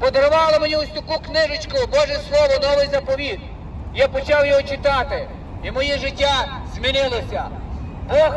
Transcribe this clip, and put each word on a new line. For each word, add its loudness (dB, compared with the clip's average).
подарували 4
мені 0
ось -2
таку -6
книжечку, -2
Боже 2
Слово, 4
Новий 4
Заповіт. -2
Я 4
почав 2
його 4
читати, -2
і -6
моє 0
життя 0
змінилося. -2
Бог 4